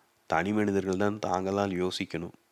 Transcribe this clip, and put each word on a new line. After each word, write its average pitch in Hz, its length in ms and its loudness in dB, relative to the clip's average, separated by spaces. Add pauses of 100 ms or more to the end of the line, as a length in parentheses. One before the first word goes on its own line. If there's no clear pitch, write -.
(260)
தனி 90 280 0
மனிதர்கள் 98 440 2
தான் 104 220 0
தாங்களால் 98 520 0
யோசிக்கணும். 90 600 -4 (200)